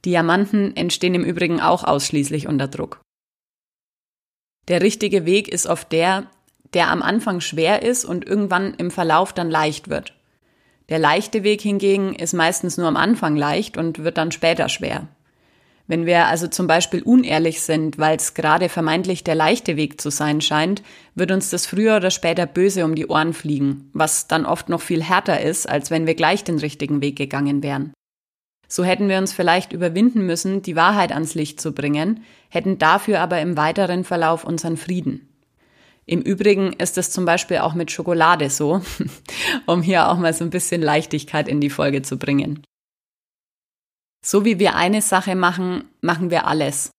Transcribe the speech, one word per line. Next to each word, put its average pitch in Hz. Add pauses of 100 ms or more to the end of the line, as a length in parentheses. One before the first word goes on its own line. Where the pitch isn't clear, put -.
Diamanten 185
entstehen 175
im 180
Übrigen 170
auch 165
ausschließlich 143
unter 139
Druck. - (1700)
Der 175
richtige 196
Weg 202
ist -
oft 175
der, 185 (420)
der 165
am 165
Anfang 190
schwer 165
ist -
und 175
irgendwann 196
im 175
Verlauf 170
dann 170
leicht 156
wird. - (720)
Der 160
leichte 180
Weg 208
hingegen 196
ist -
meistens 175
nur 175
am 156
Anfang 180
leicht 147
und 165
wird 165
dann 160
später 165
schwer. - (800)
Wenn 165
wir 170
also 165
zum 180
Beispiel 170
unehrlich 165
sind, 156
weil's 156
gerade 165
vermeintlich 175
der 165
leichte 160
Weg 147
zu 151
sein 151
scheint, 165 (320)
wird 180
uns 190
das -
früher 214
oder 185
später 175
böse 185
um 160
die 156
Ohren 160
fliegen, 139
was 156
dann 160
oft -
noch 170
viel 165
härter 180
ist, 165
als 151
wenn 160
wir 160
gleich 170
den 165
richtigen 147
Weg 143
gegangen 143
wären. 143 (720)
So -
hätten 190
wir 190
uns 190
vielleicht 180
überwinden 185
müssen, 190
die 180
Wahrheit 180
ans 156
Licht 151
zu 156
bringen, 151 (280)
hätten 185
dafür 180
aber 170
im 165
weiteren 175
Verlauf 165
unseren 165
Frieden. - (800)
Im 170
Übrigen 196
ist -
es 175
zum 185
Beispiel 170
auch 160
mit 170
Schokolade 165
so, 156 (420)
<laughs> -
um 170
hier 170
auch 175
mal 165
so 170
ein 170
bisschen 175
Leichtigkeit 151
in 147
die 143
Folge 139
zu 135
bringen. 147 (1600)
So 202
wie 214
wir 185
eine 202
Sache 190
machen, 180 (160)
machen 170
wir 170
alles. 143